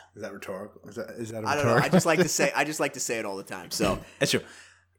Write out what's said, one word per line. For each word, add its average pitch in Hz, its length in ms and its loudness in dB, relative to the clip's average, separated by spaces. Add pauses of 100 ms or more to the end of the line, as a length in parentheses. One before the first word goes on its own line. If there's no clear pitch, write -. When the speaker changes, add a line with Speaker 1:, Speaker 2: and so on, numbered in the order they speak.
(160)
Speaker 1:
Is 104 60 -16
that 104 100 -8
rhetorical? 101 560 -12
Is 104 80 -18
that, 113 220 -8
is 113 140 -8
that 110 120 -8
a 117 40 -4
Speaker 2:
I 139 80 2
don't 143 100 2
know. 117 60 4
I 123 120 6
Speaker 1:
rhetorical 151 140 4
Speaker 2:
just - 80 6
like 165 140 6
to 170 100 4
Speaker 1:
<laughs> - 0 -
Speaker 2:
say, 143 260 2
I 131 80 2
just 151 160 -4
like 147 140 -2
to 127 80 -10
say 117 180 -2
it 110 60 -4
all 98 100 -6
the 98 80 -8
time. 92 280 -12
So 98 280 0 (200)
Speaker 1:
That's 143 120 2
true. 123 80 4 (600)